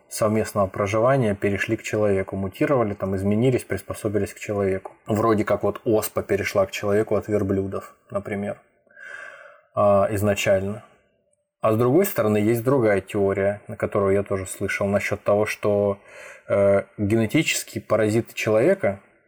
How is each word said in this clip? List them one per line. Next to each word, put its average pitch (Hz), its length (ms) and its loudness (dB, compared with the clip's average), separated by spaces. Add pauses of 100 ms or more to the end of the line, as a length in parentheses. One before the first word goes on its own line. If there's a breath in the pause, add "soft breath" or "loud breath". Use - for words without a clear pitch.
совместного 107 580 0
проживания 110 720 0
перешли 101 400 -2
к - 60 -18
человеку, 101 520 0
мутировали, 107 600 -2
там, 98 200 -4
изменились, 107 500 0
приспособились 101 680 -4
к - 60 -20
человеку. 98 520 -4 (140)
Вроде 107 380 2
как 101 180 -2
вот 101 220 -2
оспа 107 380 0
перешла 95 440 0
к - 60 -16
человеку 107 420 0
от 98 140 -2
верблюдов, 98 680 -2 (160)
например, 101 500 -8 (1120 loud breath)
а, 101 360 4
изначально. 101 760 0 (800)
А 110 100 2
с 110 40 2
другой 127 300 4
стороны, 107 320 0
есть 113 260 2
другая 113 360 2
теория, 98 680 0
на 110 80 -12
которую 98 380 0
я 101 100 2
тоже 95 220 -4
слышал, 101 420 -4
насчёт 101 340 -2
того, 104 240 2
что, 104 520 0 (500 loud breath)
э, 101 340 4 (160)
генетические 113 840 0
паразиты 110 520 0
человека, 110 680 2 (280)